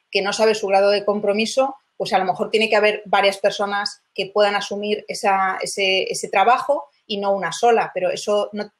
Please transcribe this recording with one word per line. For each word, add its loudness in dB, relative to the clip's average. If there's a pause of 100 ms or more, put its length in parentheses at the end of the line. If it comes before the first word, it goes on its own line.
(100)
que 0
no -2
sabe 2
su -4
grado 4
de 0
compromiso, 0 (200)
pues -4
a 2
lo 2
mejor -2
tiene 2
que 2
haber 2
varias 2
personas -4 (120)
que -6
puedan 2
asumir -4
esa, 0
ese, 0
ese -6
trabajo 2 (160)
y -6
no -2
una -2
sola, 2
pero -2
eso -2
no, -8